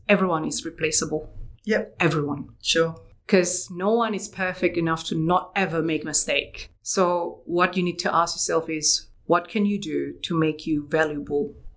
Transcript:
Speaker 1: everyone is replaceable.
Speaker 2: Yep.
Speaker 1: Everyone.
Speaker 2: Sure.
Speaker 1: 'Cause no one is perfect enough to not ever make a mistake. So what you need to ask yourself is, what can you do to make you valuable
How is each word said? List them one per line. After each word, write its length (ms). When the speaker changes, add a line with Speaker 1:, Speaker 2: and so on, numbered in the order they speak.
Speaker 1:
everyone 380
is 180
replaceable. 680
Speaker 2:
Yep. 340
Speaker 1:
Everyone. 480
Speaker 2:
Sure. 320
Speaker 1:
'Cause 420
no 220
one 220
is 140
perfect 480
enough 320
to 80
not 380
ever 280
make 200
a 40
mistake. 640
So 640
what 320
you 60
need 180
to 140
ask 220
yourself 340
is, 380
what 220
can 180
you 140
do 420
to 160
make 280
you 220
valuable 680